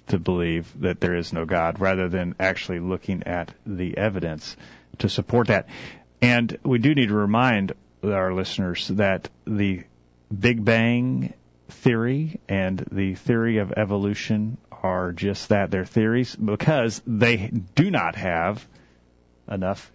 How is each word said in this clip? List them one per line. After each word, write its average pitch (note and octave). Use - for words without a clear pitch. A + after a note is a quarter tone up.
to G3
believe E2+
that F2+
there F2+
is E2+
no E2
God E2
rather F#2
than F2
actually F#2
looking F2+
at F2
the F2+
evidence F2
to G#2+
support A#2
that. G#2
And A#2+
we B2+
do C#3+
need B2+
to G#2
remind G#2
our F#2+
listeners F#2
that F#2+
the G2+
Big G#2+
Bang A#2+
theory C3
and F#2+
the F#2+
theory A#2
of G2+
evolution G#2
are F#2
just F#2+
that. G2+
They're F#2
theories A#2
because A2
they A2+
do F#3
not F2+
have F2+
enough F#2+